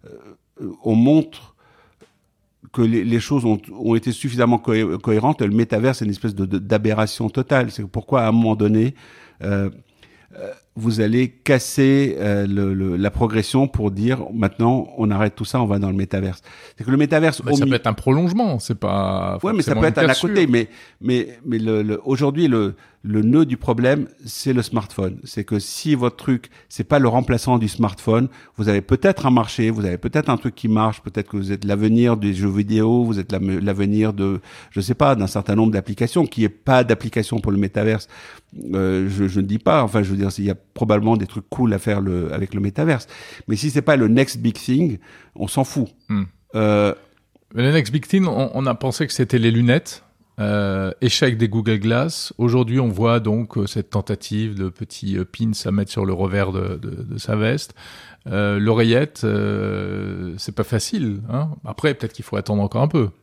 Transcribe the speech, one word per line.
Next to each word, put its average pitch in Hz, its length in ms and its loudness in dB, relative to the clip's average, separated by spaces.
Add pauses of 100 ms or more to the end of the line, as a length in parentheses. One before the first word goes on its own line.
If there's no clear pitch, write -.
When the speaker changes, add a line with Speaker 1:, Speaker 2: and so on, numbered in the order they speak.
Speaker 1:
euh, - 640 -16 (120)
on 110 120 0
montre 151 600 2 (1160)
que 127 80 -2
les, 113 220 2
les 117 160 0
choses 131 260 -2
ont, 107 160 0 (120)
ont 113 200 -2
été 113 180 0
suffisamment 120 460 0
cohé-, 110 460 0
cohérentes. 113 400 0
Le 101 120 0
métavers, 117 380 0
c'est 117 120 -4
une 104 40 0
espèce 101 240 -4
de, 95 140 -4
de, 98 100 -2
d'aberration 107 720 -2
totale. 127 400 0
C'est 104 160 -10
pourquoi, 117 380 -2
à 110 60 2
un - 20 2
moment 113 240 4
donné, 107 400 2 (480)
euh, 98 260 -2 (680)
euh, 98 140 -12 (260)
vous 110 240 -2
allez 120 300 2
casser, 135 920 2
euh, 101 280 0
le, 98 260 0
le, 95 240 -2
la 101 140 0
progression 117 560 0
pour 104 240 -2
dire, « 110 420 -2
Maintenant, 113 540 0 (100)
on 107 140 2
arrête 101 240 0
tout 110 100 -8
ça, 127 160 -2
on 110 60 0
va 101 100 0
dans 98 140 0
le 95 40 -2
métaverse. » 95 460 -4 (360)
C'est 113 60 -12
que 123 80 -2
le 135 60 4
métaverse, 151 480 2
Speaker 2:
Mais 131 60 0
Speaker 1:
au 143 40 4
Speaker 2:
ça 139 100 2
Speaker 1:
mi- 135 40 2
Speaker 2:
peut 127 80 2
être - 100 -2
un 107 60 2
prolongement, 170 640 0
c'est 110 220 -6
pas 95 640 -2
Speaker 1:
Ouais, 208 100 0
mais 190 80 0
ça 127 120 0
Speaker 2:
forcément 110 80 2
Speaker 1:
peut 120 60 4
être 127 160 2
Speaker 2:
hyper 151 60 4
Speaker 1:
à 131 100 2
côté, 196 220 2
Speaker 2:
sûr. 147 80 4
Speaker 1:
mais, 117 200 2 (320)
mais, 123 440 -2
mais 113 140 -2
le, 110 220 0
le, 107 220 -2
aujourd'hui, 139 440 2
le, 107 280 2 (260)
le 107 220 0
nœud 147 220 6
du 123 120 -4
problème, 123 500 0 (160)
c'est 127 300 -4
le 123 80 2
smartphone. 101 640 -6
C'est - 200 -8
que 104 140 -2
si - 380 -2
votre 123 220 -2
truc, 127 340 -2 (180)
c'est - 140 -8
pas 147 160 2
le 127 80 4
remplaçant 123 500 2
du 110 120 0
smartphone, 113 580 0 (300)
vous 104 120 0
avez 101 120 2
peut-être 185 440 2
un 131 60 4
marché, 113 400 2
vous 110 120 -2
avez 90 140 -2
peut-être 147 320 -2
un 120 80 2
truc 120 160 -6
qui - 140 -6
marche, 110 340 2
peut-être 101 280 -6
que 104 80 -6
vous 98 140 -4
êtes 101 140 -6
l'avenir 110 520 4
des 101 180 -2
jeux 98 160 0
vidéo, 107 520 2
vous 113 140 -2
êtes 95 140 -6
la, 95 80 -4
l'avenir 101 760 0
de, 98 280 -2 (280)
je 101 120 -6
sais 107 120 -2
pas, 139 220 2
d'un 101 100 0
certain 101 300 -2
nombre 110 160 4
d'applications, 117 560 -2
qu'il 117 140 -4
n'y 107 40 4
ait 104 40 2
pas 127 340 2
d'application 113 560 -2
pour 104 120 -2
le 98 60 2
métaverse. 104 500 0 (680)
Euh, 95 340 0
je, 98 180 0
je 98 120 0
ne 95 80 0
dis 104 120 -2
pas, 160 240 4
enfin, 107 200 2
je 95 80 -2
veux 98 60 0
dire, 98 200 0
il 101 80 -4
y 98 60 0
a 87 40 -2 (180)
probablement 110 420 2
des 101 120 -2
trucs - 220 -12
cool 117 240 0
à 95 60 0
faire 101 220 -2
le, 87 320 -2
avec 95 200 -6
le 104 60 -4
métaverse. 127 480 -2 (400)
Mais 110 80 0
si 147 140 -2
c'est 135 120 0
pas 151 140 4
le 113 140 4
next 123 320 2
big 113 140 0
thing, 131 420 0 (380)
on 101 120 -6
s'en 135 160 -2
fout. 127 240 -2 (220)
Speaker 2:
Hmm. 101 140 0 (320)
Speaker 1:
Euh, 104 380 4 (640)
Speaker 2:
Mais 120 80 0
le 139 80 4
next 127 220 2
big 143 120 -2
thing, 190 200 2
on, 131 280 -2
on 135 120 -2
a 120 100 0
pensé 135 320 -4
que - 60 -8
c'était 127 260 0
les 113 120 4
lunettes. 120 520 0 (360)
Euh, 98 520 -2 (100)
échec 123 360 2
des 113 120 2
Google 110 300 0
Glass. 120 580 -2
Aujourd'hui, 120 420 2
on 123 100 0
voit 117 300 2
donc, 110 380 -2
euh, 101 80 0
cette - 240 -6
tentative 107 640 -4
de 95 160 -4
petit, 98 480 -8
euh, 92 80 -2
pins 113 260 -4 (140)
à 95 60 -2
mettre 101 200 0
sur 101 140 -2
le 95 80 -2
revers 95 380 -2
de, 95 260 -4
de, - 260 -10
de - 140 -10
sa - 180 -4
veste. 110 380 -2 (540)
Euh, 101 320 -2
l'oreillette, 117 640 2
euh, 98 1120 -4
c'est 101 160 -10
pas 107 100 -4
facile, 107 580 -4 (100)
hein. 147 180 -2 (160)
Après, 139 300 -2
peut-être - 180 -10
qu'il - 120 -16
faut - 100 -8
attendre 101 260 -2
encore 117 220 0
un 151 40 2
peu. 127 220 0 (140)